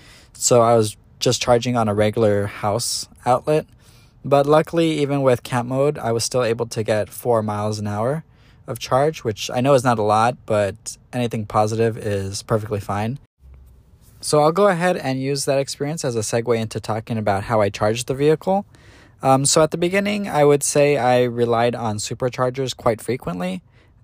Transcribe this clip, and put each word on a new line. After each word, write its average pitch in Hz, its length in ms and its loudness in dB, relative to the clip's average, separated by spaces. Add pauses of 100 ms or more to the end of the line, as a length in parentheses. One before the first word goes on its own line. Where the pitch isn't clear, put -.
(320)
So - 300 4
I 117 140 6
was 107 200 2 (240)
just - 220 0
charging 123 340 2
on 113 120 0
a 104 60 -2
regular 104 520 2
house - 600 -6 (200)
outlet. 147 400 0 (580)
But 139 220 2
luckily, 160 540 2
even 143 200 0
with 131 220 2
camp 123 260 -4
mode, 139 300 0
I 117 140 -4
was 117 120 -2
still 127 180 -2
able 113 260 -2
to 113 140 -6
get 107 280 -2
four 117 320 0
miles 107 360 -4
an 104 80 -6
hour 117 380 -4 (420)
of 120 120 -10
charge, 143 460 0
which - 280 -6
I 123 80 -2
know 139 140 4
is 123 100 4
not 123 140 2
a 107 40 -2
lot, 110 440 2
but 104 500 -2 (160)
anything 120 320 -4
positive 110 540 0
is 98 440 -6
perfectly 107 380 -2
fine. 107 380 -6 (1040)
So - 180 2
I'll 151 100 6
go 196 180 4
ahead 180 280 2
and 131 240 -4
use 139 240 -4
that 139 140 2
experience 143 440 -6
as 123 140 -4
a 113 40 0
segue 117 380 0
into 110 220 -6
talking 110 380 -6
about 101 260 0
how 113 160 0
I 101 80 2
charged 110 380 -2
the 139 80 -4
vehicle. 156 500 0 (560)
Um, 135 240 4
so 160 180 4
at 151 80 2
the - 60 -4
beginning, 202 540 -2
I 147 160 4
would 143 160 4
say 143 340 2
I 123 280 4
relied 120 500 0
on 113 240 -4
superchargers 127 760 -4
quite - 280 -2
frequently, 180 580 -6 (440)